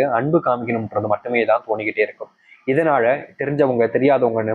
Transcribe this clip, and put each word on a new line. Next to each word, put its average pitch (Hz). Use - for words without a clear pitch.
அன்பு 143
காமிக்கணும்ன்றது 117
மட்டுமே 117
தான் 107
தோணிக்கிட்டே 107
இருக்கும். 107
இதனால 139
தெரிஞ்சவங்க, 135
தெரியாதவங்கன்னு 120